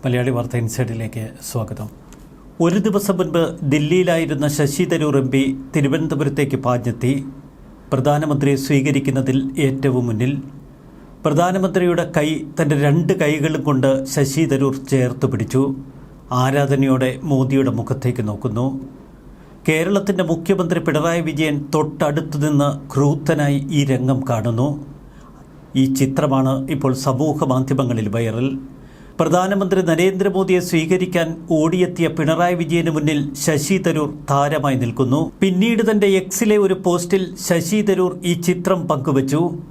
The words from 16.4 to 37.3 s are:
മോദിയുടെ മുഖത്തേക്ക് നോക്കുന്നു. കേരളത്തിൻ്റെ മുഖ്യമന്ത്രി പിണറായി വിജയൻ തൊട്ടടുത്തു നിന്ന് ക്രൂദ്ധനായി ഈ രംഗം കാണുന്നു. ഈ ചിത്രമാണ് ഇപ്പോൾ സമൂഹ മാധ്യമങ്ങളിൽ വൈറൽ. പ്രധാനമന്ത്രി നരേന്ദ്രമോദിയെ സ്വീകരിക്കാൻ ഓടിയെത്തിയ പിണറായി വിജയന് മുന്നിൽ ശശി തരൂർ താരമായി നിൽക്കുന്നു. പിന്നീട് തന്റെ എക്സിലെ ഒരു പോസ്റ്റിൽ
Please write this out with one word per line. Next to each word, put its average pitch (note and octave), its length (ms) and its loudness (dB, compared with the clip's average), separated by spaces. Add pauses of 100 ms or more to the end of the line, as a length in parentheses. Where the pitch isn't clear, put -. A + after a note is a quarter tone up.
മോദിയുടെ C3+ 480 2
മുഖത്തേക്ക് A2+ 560 -4
നോക്കുന്നു. A2+ 520 -4 (920)
കേരളത്തിൻ്റെ F#3 540 0
മുഖ്യമന്ത്രി E3 560 0
പിണറായി D#3+ 420 0
വിജയൻ D3+ 440 -2 (100)
തൊട്ടടുത്തു D3+ 640 -2
നിന്ന് C#3+ 560 0
ക്രൂദ്ധനായി C#3+ 800 0
ഈ C#3+ 140 2
രംഗം C3 440 0
കാണുന്നു. A#2+ 560 -2 (880)
ഈ C3+ 180 2
ചിത്രമാണ് C3+ 760 0
ഇപ്പോൾ C#3+ 240 0
സമൂഹ C#3+ 500 0
മാധ്യമങ്ങളിൽ B2+ 680 0
വൈറൽ. A#2 480 -2 (640)
പ്രധാനമന്ത്രി F#3 600 2
നരേന്ദ്രമോദിയെ F#3 800 2
സ്വീകരിക്കാൻ E3+ 920 -2
ഓടിയെത്തിയ E3+ 560 2
പിണറായി E3 480 0
വിജയന് E3 340 0
മുന്നിൽ D3 440 -2
ശശി D#3+ 440 0
തരൂർ D#3 360 0 (180)
താരമായി C#3 440 0
നിൽക്കുന്നു. B2 560 0 (100)
പിന്നീട് G3+ 500 2
തന്റെ G#3 160 2
എക്സിലെ G3 500 2
ഒരു G3 160 4
പോസ്റ്റിൽ F3 640 0